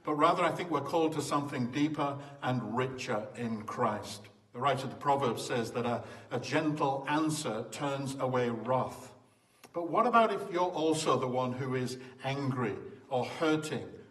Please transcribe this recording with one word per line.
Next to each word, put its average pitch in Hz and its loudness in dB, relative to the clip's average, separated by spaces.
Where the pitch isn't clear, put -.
But 151 0
rather, 170 4
I 160 4
think 175 -4
we're 143 2
called 160 2
to 147 -2
something 139 -2
deeper 147 0
and 117 0
richer 127 -2
in 113 -4
Christ. 107 -2
The 123 -10
writer - 2
of 117 -4
the 110 -12
Proverbs 127 2
says 120 -2
that 120 -2
a, 120 0
a 123 0
gentle 143 0
answer 147 0
turns 139 -4
away 127 2
wrath. 113 -2
But 170 -4
what 339 6
about 226 6
if 196 -2
you're 180 4
also 156 4
the 131 0
one 127 0
who 131 -2
is 127 -2
angry 131 0
or 123 0
hurting 156 0